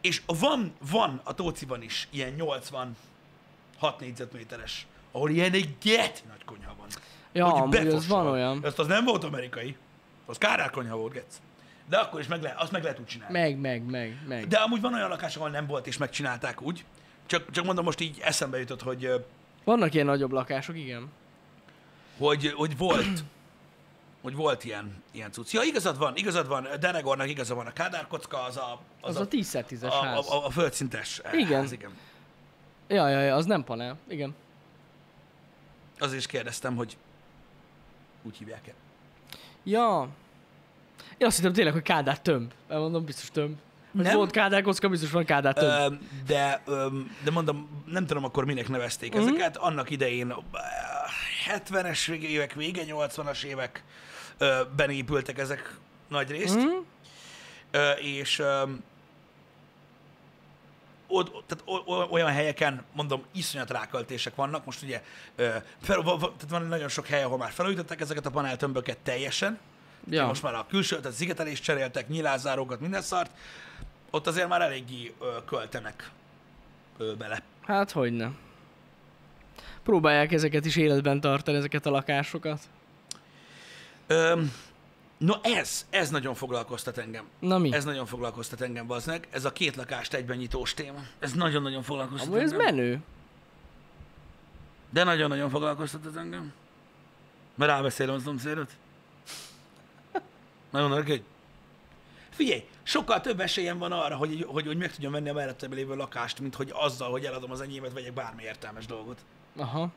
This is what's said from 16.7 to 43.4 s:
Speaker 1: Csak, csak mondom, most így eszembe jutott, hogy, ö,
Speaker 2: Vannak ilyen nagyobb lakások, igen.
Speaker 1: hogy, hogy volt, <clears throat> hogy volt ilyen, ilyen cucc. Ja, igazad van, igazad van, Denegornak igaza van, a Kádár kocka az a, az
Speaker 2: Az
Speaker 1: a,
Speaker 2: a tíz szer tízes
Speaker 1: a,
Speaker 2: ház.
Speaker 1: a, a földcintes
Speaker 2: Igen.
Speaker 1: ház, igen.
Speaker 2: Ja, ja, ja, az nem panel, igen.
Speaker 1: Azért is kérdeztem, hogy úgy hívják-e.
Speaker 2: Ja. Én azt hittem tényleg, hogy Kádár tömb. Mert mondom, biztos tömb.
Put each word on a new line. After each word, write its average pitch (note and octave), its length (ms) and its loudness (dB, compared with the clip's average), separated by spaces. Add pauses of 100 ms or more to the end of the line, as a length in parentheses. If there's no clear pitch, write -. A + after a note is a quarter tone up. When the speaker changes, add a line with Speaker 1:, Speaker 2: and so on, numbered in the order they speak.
Speaker 1:
Csak, - 240 -2
csak F3 140 -2
mondom, F3+ 200 2
most E3 160 0
így D#3+ 220 -6
eszembe C#3 360 0
jutott, B2+ 240 -6
hogy, B2+ 220 -4
ö, B2+ 120 2 (480)
Speaker 2:
Vannak G#3 300 6
ilyen D3 120 6
nagyobb C#3 260 2
lakások, C3 440 -2
igen. C3 360 -10 (1040)
Speaker 1:
hogy, D3 380 4
hogy D3+ 200 0
volt, F3 480 2 (440)
<clears throat> - 540 -20
hogy B2+ 120 -8
volt C#3+ 300 0
ilyen, G#2 460 -10
ilyen A2 220 -12
cucc. A#2 200 -10
Ja, A3 100 4
igazad F#3+ 360 0
van, C#3 180 0
igazad E3+ 320 0
van, C3 180 -2 (140)
Denegornak C#3 480 0
igaza B2+ 260 -4
van, A#2+ 120 -6
a A#2 60 -12
Kádár E3+ 340 -4
kocka C#3+ 380 -6
az B2+ 120 -8
a, B2 240 -8 (200)
az - 100 -6
Speaker 2:
Az D#3+ 60 -2
Speaker 1:
a, - 40 -2
Speaker 2:
a G3+ 60 0
tíz G#3 200 0
szer B2 180 -4
tízes B2+ 280 -4
Speaker 1:
a, C#3 120 2
Speaker 2:
ház. C3+ 260 -2
Speaker 1:
a, C#3+ 160 2
a C3+ 40 0
földcintes B2+ 680 -2 (120)
Speaker 2:
Igen. F3 280 4
Speaker 1:
ház, C3+ 120 -2
igen. G#2 180 -14 (1000)
Speaker 2:
Ja, F3+ 200 6
ja, C#3 120 4
ja, C#3 140 4
az D#3 100 4
nem F3 200 2
panel, B2 320 -6 (120)
igen. D3 260 -6 (1600)
Speaker 1:
Azért C3+ 200 -2
is B2 80 -4
kérdeztem, A#2+ 500 -4
hogy A#2 200 -4 (1300)
úgy A2 140 -14
hívják-e. G#2+ 360 -16 (920)
Speaker 2:
Ja. G3 440 4 (1120)
Én B3 80 6
azt - 100 6
hittem F3 160 4
tényleg, F3 200 6
hogy D#3+ 100 2
Kádár D3 380 4
tömb. B2 320 2 (160)
Mert D3+ 120 -2
mondom, D#3+ 240 0
biztos - 260 -10
tömb. D3+ 260 -2 (360)